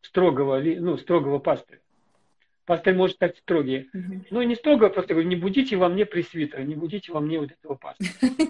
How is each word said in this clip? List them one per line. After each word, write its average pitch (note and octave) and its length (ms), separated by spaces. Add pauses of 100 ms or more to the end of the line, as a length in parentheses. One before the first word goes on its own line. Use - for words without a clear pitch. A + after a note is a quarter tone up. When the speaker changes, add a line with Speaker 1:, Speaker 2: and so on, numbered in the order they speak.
Speaker 1:
строгого C#3 580
ли-, E3 180
ну, E3+ 200
строгого C#3+ 400
пастыря. - 420 (880)
Пастырь F3 280
может F#3 220
стать - 220
строгий. C3+ 560
Speaker 2:
Мгм. F#3 360
Speaker 1:
Ну, A#3 120
не A#3 140
строго, A#3 340
просто F#3 240
говорю: E3 140
«Не F3+ 80
будите G3+ 400
во F3+ 120
мне G3 180
пресвитера, D#3+ 560
не D3+ 140
будите E3+ 360
во D#3 80
мне D#3 200
вот C#3+ 120
этого C#3+ 240
пастыря». - 440
Speaker 2:
<laughs> C4 300